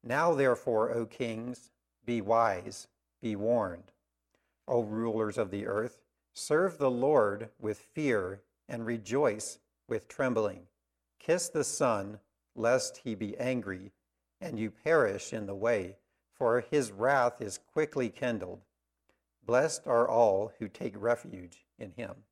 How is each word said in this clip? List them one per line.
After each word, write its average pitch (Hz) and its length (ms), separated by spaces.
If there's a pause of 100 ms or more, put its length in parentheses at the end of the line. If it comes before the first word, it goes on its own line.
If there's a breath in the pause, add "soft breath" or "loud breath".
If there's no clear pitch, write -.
Now 151 320
therefore, 123 560
O 117 160
kings, 117 640 (340)
be 120 160
wise, 101 680 (340)
be 110 140
warned. 101 560 (760)
O 120 160
rulers 110 560
of 101 100
the 98 160
earth, 110 380 (300)
serve 170 440
the 135 140
Lord 117 680
with 107 220
fear 104 640 (240)
and 117 180
rejoice 113 720 (300)
with 110 200
trembling. 107 600 (500)
Kiss 175 320
the 147 140
Son, 107 560 (340)
lest 123 440
he 113 180
be 101 220
angry, 107 540 (480)
and 156 200
you 110 100
perish 120 640
in 107 140
the 98 80
way, 98 420 (340)
for 120 300
his 131 300
wrath 120 500
is 101 160
quickly 139 540
kindled. 104 520 (800)
Blessed 127 460
are 120 200
all 110 420 (100)
who 107 80
take - 280
refuge 101 680 (140)
in 101 120
him. 107 400